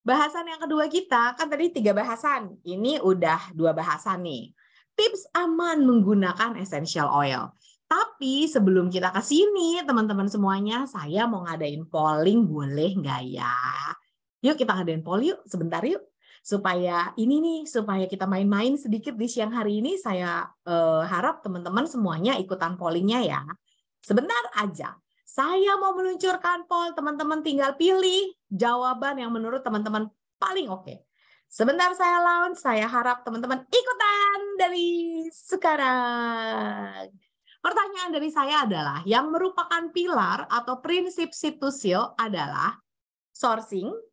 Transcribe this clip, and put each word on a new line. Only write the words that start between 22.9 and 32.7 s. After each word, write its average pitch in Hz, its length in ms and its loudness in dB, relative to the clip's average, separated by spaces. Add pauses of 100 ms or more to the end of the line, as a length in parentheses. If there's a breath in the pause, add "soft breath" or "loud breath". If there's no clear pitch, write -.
ya. 143 240 -2 (560)
Sebentar 392 560 0
aja. 202 400 -6 (340)
Saya 381 460 2
mau 381 160 0
meluncurkan 370 760 -2
poll, 339 300 -2
teman-teman 302 480 -4
tinggal 277 340 0
pilih 381 540 4 (180)
jawaban 247 680 0
yang 233 100 -6
menurut 233 320 -4
teman-teman 214 480 -4 (320)
paling 370 240 -2
oke. - 400 -12 (400 soft breath)
Sebentar 233 480 2
saya 349 300 4
launch, 349 340 2
saya 220 300 0